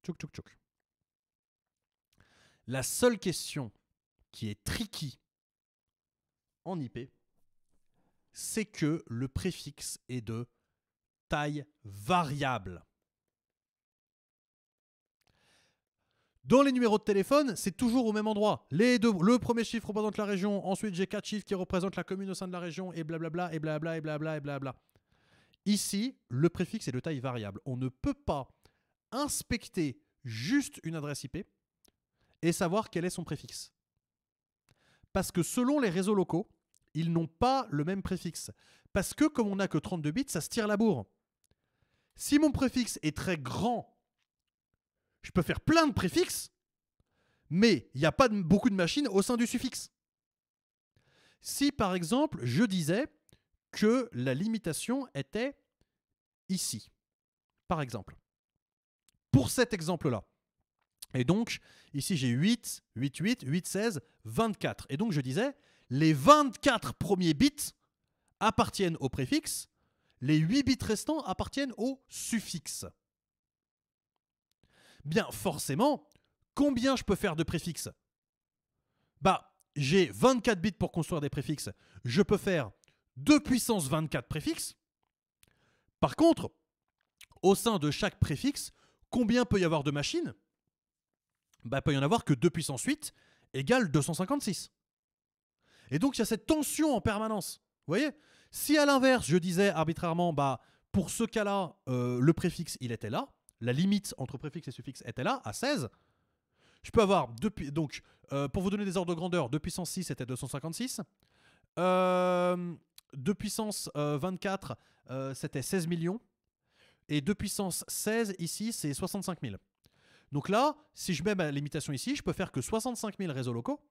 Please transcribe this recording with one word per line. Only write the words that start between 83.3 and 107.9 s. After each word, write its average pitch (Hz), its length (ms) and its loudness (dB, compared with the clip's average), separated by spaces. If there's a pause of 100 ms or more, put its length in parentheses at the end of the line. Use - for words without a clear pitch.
puissance 220 480 0
vingt-quatre 156 400 -2
préfixes. - 480 -6 (1200)
Par - 160 0
contre, - 360 4 (880)
au 190 120 8
sein 214 240 2
de 147 120 2
chaque - 300 -2
préfixe, - 520 -2 (380)
combien 240 340 4
peut 214 160 2
y 180 40 2
avoir 156 200 2
de 147 60 2
machines ? 147 440 -2 (1300)
Bah, 131 160 -2
peut 151 140 2
y 139 40 2
en 135 40 2
avoir 175 220 2
que 151 100 4
deux 131 160 4
puissance 143 320 -6
huit - 320 -4 (400)
égale 175 360 2
deux 143 120 4
cent 165 120 -2
cinquante-six. 190 560 -4 (1200)
Et 139 80 0
donc, 254 180 2
il - 40 -2
y - 20 4
a 202 40 2
cette - 200 -4
tension 302 480 2
en 208 60 2
permanence. 214 640 -4 (240)
Vous 147 60 -2
voyez ? 269 180 2 (400)
Si - 280 2
à 294 80 8
l'inverse, 262 400 6
je 147 100 4
disais 180 340 4
arbitrairement, 165 640 0
bah, 139 280 0 (320)
pour - 180 0
ce - 140 0
cas-là, 202 520 -2 (120)
euh, 123 320 0
le 143 120 8
préfixe, - 480 -2
il 120 120 -6
était 107 180 -6
là, 208 180 -4 (320)
la 117 120 0
limite 190 460 0
entre 131 200 -8
préfixe 151 300 -10
et 131 40 -10
suffixe - 340 -14
était 120 180 -6
là, 247 200 -2
à 107 80 -8
seize, 233 360 -2 (920)
je - 80 -16
peux 226 120 6
avoir 185 260 4
deux 120 220 -2
pu-, 143 220 -8
donc, 156 300 -4 (300)